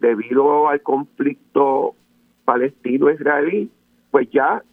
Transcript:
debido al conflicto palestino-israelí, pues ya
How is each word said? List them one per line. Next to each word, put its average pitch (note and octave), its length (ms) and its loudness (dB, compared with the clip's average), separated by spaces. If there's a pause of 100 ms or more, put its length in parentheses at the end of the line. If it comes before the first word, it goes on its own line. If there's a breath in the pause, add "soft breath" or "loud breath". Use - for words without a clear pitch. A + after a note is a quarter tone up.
debido B2+ 680 2
al C#3+ 140 -2
conflicto C#3 1120 -2 (480)
palestino-israelí, C#3+ 1300 0 (400)
pues C3 180 0
ya C3+ 320 0 (120)